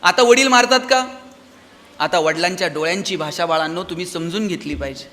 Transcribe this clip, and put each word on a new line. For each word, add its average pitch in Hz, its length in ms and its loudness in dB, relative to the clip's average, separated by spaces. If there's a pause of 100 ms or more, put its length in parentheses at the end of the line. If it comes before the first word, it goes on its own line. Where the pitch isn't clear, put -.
आता 185 200 4
वडील 247 260 6
मारतात 247 320 4
का? 254 260 0 (920)
आता 156 200 0
वडिलांच्या 175 500 0
डोळ्यांची 165 480 -4
भाषा, 156 300 -4
बाळांनो, 160 380 -2
तुम्ही 180 220 -8
समजून 175 400 -6
घेतली 156 280 -6
पाहिजे. 135 380 -10